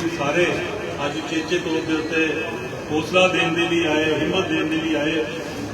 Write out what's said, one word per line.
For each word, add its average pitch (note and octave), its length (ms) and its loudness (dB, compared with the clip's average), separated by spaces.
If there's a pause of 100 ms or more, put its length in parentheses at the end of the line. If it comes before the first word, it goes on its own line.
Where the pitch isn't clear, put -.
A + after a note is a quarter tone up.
(180)
ਸਾਰੇ D3+ 280 2 (600)
ਅੱਜ D3 120 -4 (120)
ਚੇਚੇ E3 280 -2
ਤੌਰ D#3+ 220 -2
ਦੇ D3+ 140 -2
ਉੱਤੇ D#3 480 0 (500)
ਹੌਸਲਾ F3+ 360 4
ਦੇਣ E3 260 2
ਦੇ E3+ 140 2
ਲਈ E3+ 180 2
ਆਏ, D3+ 320 2
ਹਿੰਮਤ F3 280 2
ਦੇਣ D#3 220 0
ਦੇ D#3 80 0
ਲਈ D#3+ 180 0
ਆਏ D3+ 300 0 (500)